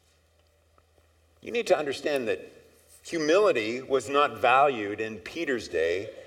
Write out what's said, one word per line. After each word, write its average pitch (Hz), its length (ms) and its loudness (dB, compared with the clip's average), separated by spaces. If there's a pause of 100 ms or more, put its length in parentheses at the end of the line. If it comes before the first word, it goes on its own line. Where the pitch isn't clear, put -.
(1400)
You - 100 -14
need 226 180 -4
to 180 100 4
understand 139 500 -4
that - 240 -6 (500)
humility 151 800 2
was 131 300 -2
not 139 260 2
valued 120 640 4
in 110 200 -6
Peter's 135 460 -6
day, 85 440 -2 (160)